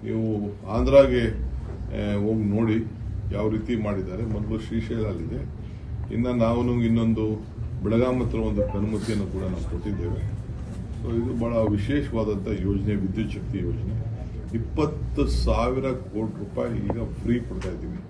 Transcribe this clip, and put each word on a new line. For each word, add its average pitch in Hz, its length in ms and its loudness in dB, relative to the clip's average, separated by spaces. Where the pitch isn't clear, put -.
ನೀವು 107 480 0
ಆಂಧ್ರಾಗೆ, 127 540 8
ಆ, - 840 -4
ಹೋಗಿ 107 300 2
ನೋಡಿ 107 420 2
ಯಾವ 107 140 0
ರೀತಿ 110 280 0
ಮಾಡಿದ್ದಾರೆ. 95 460 -2
ಮೊದಲು 107 360 -2
ಶ್ರೀಶೈಲಲ್ಲಿದೆ, 98 1040 -4
ಇನ್ನು 123 180 2
ನಾವು 120 500 4
ಇನ್ನೊಂದು 113 640 2
ಬೆಳಗಾಂ 123 380 4
ಹತ್ರ 113 160 0
ಒಂದು 104 260 2
ಅನುಮತಿಯನ್ನು 101 600 -2
ಕೂಡ 92 160 -4
ನಾವು 92 280 -2
ಕೊಟ್ಟಿದ್ದೇವೆ. - 720 -2
So 117 60 -4
ಇದು 120 180 -2
ಬಹಳ 117 120 0
ವಿಶೇಷವಾದಂಥ 104 800 0
ಯೋಜನೆ, 101 340 2
ವಿದ್ಯುತ್ 95 380 -2
ಶಕ್ತಿ - 260 -4
ಯೋಜನೆ. - 440 -2
ಇಪ್ಪತ್ತು 139 720 0
ಸಾವಿರ 123 560 2
ಕೋಟಿ 110 560 -4
ರೂಪಾಯಿ 113 400 -4
ಈಗ 101 340 -4
ಫ್ರೀ 120 180 2
ಕೊಡ್ತಾ 92 280 -6
ಇದ್ದೀವಿ. - 420 -8